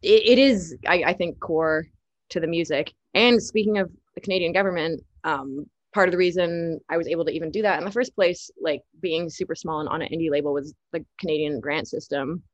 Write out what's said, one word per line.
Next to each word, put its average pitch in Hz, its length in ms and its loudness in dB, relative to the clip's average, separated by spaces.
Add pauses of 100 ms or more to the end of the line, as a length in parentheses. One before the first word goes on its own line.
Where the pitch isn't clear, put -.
it, 214 240 6
it 240 140 8
is, 196 360 4 (120)
I, 170 220 2
I 180 40 2
think, 175 280 -4
core 160 460 0 (440)
to 175 100 -4
the 160 60 -2
music. 156 480 -2 (180)
And 233 300 6
speaking 214 340 0
of 196 140 0 (240)
the - 80 -16
Canadian 180 320 0
government, 175 480 0 (220)
um, 139 420 -4 (260)
part 185 160 4
of 175 40 0
the 175 60 -2
reason 170 720 0
I 165 80 -2
was 170 100 -2
able 165 200 -2
to 160 60 -2
even 160 180 -6
do 208 120 -4
that 190 160 2
in 160 60 -6
the 202 60 -6
first 233 240 -2
place, 180 440 0
like, 151 220 -4 (200)
being 165 280 -4
super 165 260 -6
small 160 260 -6
and 151 100 -6
on 160 100 -4
an - 100 -6
indie 165 200 -2
label, 143 240 0
was 143 200 -6 (180)
the 165 120 -8 (160)
Canadian 151 400 -2
grant 147 280 -6
system 147 540 -6 (120)